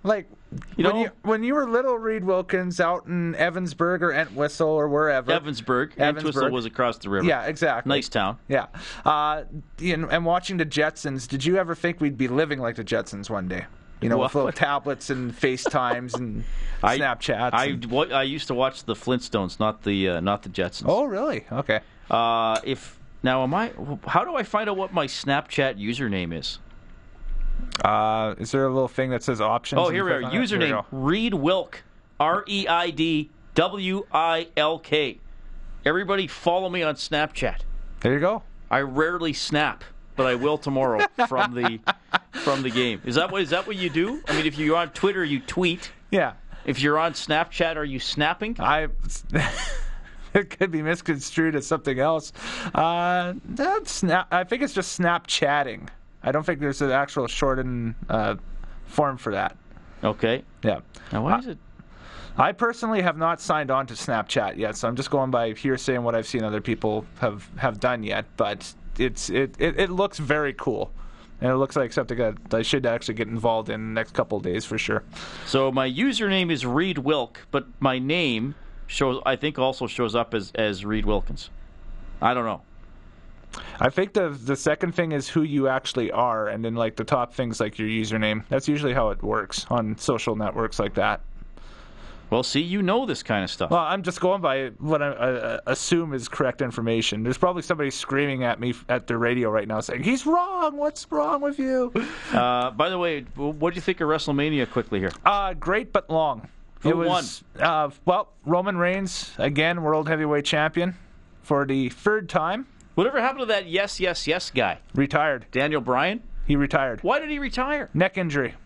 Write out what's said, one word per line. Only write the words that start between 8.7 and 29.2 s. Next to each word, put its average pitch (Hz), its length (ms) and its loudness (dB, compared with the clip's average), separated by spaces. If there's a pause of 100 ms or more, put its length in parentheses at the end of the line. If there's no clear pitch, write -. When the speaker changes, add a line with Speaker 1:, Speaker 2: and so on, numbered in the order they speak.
Speaker 1:
Uh, 151 420 2 (340)
and, 160 320 0
and 170 140 2
watching 180 320 2
the 160 80 2
Jetsons, 147 600 -2
did 135 160 -4
you 175 140 4
ever 170 160 0
think 170 260 -2
we'd 143 200 0
be 127 80 2
living 143 320 2
like 117 160 -2
the 113 80 -8
Jetsons 101 480 -4
one 95 160 -2
day? 90 180 -6 (360)
You 113 80 0
know, 117 80 4
with 131 180 2
Speaker 2:
Well 143 120 4
Speaker 1:
little - 120 -4
tablets 143 500 0
and 127 220 -2
FaceTimes 123 840 0
and 117 280 -4 (200)
Speaker 2:
<laughs> - 200 0
I, 117 160 4
Speaker 1:
Snapchats 123 540 0
Speaker 2:
I, 117 140 4
Speaker 1:
and 123 180 -4
Speaker 2:
wa-, 131 260 2
I 135 120 2
used 139 240 -4
to 135 60 -2
watch 131 300 0
the 110 120 -2
Flintstones, 113 680 -2
not 107 220 0
the, 98 260 2
uh, 85 100 0
not 101 240 0
the 98 60 -12
Jetsons. 92 380 -2
Speaker 1:
Oh, 220 180 4
really? 226 440 -4
Okay. 113 300 0 (320)
Speaker 2:
Uh, 113 540 2
if, - 340 -6 (220)
now, 127 220 2
am 131 100 0
I, 214 180 0 (340)
how 190 200 2
do 349 100 -6
I 240 80 0
find 214 260 -2
out 196 60 -2
what 190 180 -4
my 151 140 2
Snapchat 139 720 0
username 101 560 -2
is? - 220 -6 (1200)
Speaker 1:
Uh, 107 580 2
is 110 120 -4
there 135 140 4
a 131 80 2
little 131 160 2
thing 131 220 -2
that 120 120 -2